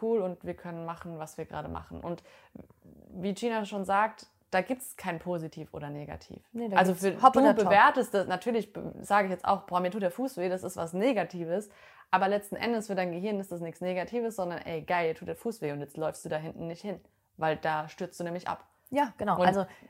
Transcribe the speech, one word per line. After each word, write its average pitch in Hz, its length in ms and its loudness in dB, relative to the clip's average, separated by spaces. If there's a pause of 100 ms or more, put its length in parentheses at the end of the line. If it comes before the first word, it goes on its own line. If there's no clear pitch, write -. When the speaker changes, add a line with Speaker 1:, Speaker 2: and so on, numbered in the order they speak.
Speaker 1:
cool 226 200 0
und 180 240 -4
wir 175 80 -6
können 170 320 -12
machen, 165 340 -10
was 156 180 -12
wir 156 80 -8
gerade 156 220 -8
machen? 165 320 -10
Und 170 240 -8 (880)
wie 190 240 -4
Gina 220 320 -2
schon 196 200 -6
sagt, 202 420 0 (240)
da 185 100 4
gibt's - 360 -6
kein 170 220 -4
Positiv 160 540 -6
oder 151 160 -8
Negativ. 147 520 -12 (120)
Speaker 2:
Nee, 233 160 -6
da 190 80 0
Speaker 1:
Also 185 160 6
Speaker 2:
gibt's 180 120 -2 (140)
Speaker 1:
für, - 20 -12
Speaker 2:
Hop 254 120 12
Speaker 1:
du 247 60 6
Speaker 2:
oder 262 160 10
Top. 214 100 4
Speaker 1:
bewertest 226 480 6
das, 196 140 2
natürlich 202 440 -2
be-, - 300 -10
sage 202 260 2
ich 190 40 -2
jetzt 175 140 -6
auch, 196 180 2
boah, 180 160 0
mir 180 120 0
tut 202 120 -4
der 175 80 2
Fuß 262 260 -6
weh, 185 100 0
das 185 160 -2
ist 180 140 -8
was 170 160 -4
Negatives, 185 760 0 (420)
aber 190 160 4
letzten 202 280 0
Endes 220 320 -2
für 196 80 -4
dein 180 160 0
Gehirn 196 280 -2
ist 190 120 -8
das 175 100 -8
nichts 165 200 -10
Negatives, 185 560 -4
sondern 175 220 -4
ey, 160 240 -8
geil, 170 300 0
dir 160 60 -16
tut 180 80 -14
der 165 80 -6
Fuß - 260 -6
weh 151 100 -2
und 143 80 -6
jetzt 143 180 -10
läufst 156 260 -4
du 165 60 -6
da 160 80 -2
hinten 160 300 -8
nicht 165 140 -10
hin, 208 180 -8 (380)
weil 156 200 2
da 156 320 -2
stürzt - 300 -8
du 175 40 -4
nämlich 175 240 -6
ab. - 180 -6 (280)
Speaker 2:
Ja, 269 240 2
genau. 185 220 2
Speaker 1:
Und 180 80 6
Speaker 2:
Also 190 180 4 (240)